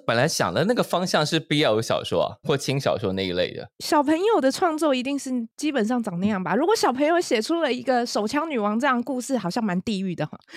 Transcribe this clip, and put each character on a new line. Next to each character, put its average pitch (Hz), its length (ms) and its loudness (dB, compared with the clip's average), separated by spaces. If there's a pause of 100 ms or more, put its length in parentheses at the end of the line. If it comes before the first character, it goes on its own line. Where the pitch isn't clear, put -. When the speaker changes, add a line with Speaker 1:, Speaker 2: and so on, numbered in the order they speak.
Speaker 1:
本 117 100 2
来 131 100 4
想 104 240 0
的 120 140 2
那 233 80 2
个 233 80 2
方 - 240 0
向 180 180 2
是 156 160 0
B 151 240 0
L 110 180 4
小 87 220 0
说 85 200 0
啊， 107 200 -2
或 143 140 0
轻 139 220 -2
小 90 180 0
说 95 160 -2
那 95 120 -2
一 92 60 -2
类 87 220 -2
的。 - 160 -12 (100)
Speaker 2:
小 302 220 2
朋 302 160 2
友 392 240 2
的 262 100 2
创 330 240 -2
作 302 180 2
一 254 100 -2
定 277 140 -4
是 262 140 -8 (240)
基 302 160 -2
本 254 140 0
上 240 160 -2
长 180 180 -6
那 196 80 0
样 196 160 -2
吧， 170 120 0
如 269 100 2
果 415 100 4
小 - 160 2
朋 254 140 0
友 339 160 4
写 247 180 0
出 320 220 -2
了 285 100 0
一 247 120 -4
个 240 220 2
《手 240 220 -2
枪 302 220 -2
女 285 80 -2
王》 208 220 0
这 285 80 2
样 254 100 2
的 240 60 -2
故 254 180 -4
事， 262 160 -2
好 175 120 -2
像 - 140 -2
蛮 185 200 0
地 202 180 -2
狱 185 140 -4
的 151 100 -4
哈。 - 120 -16 (200)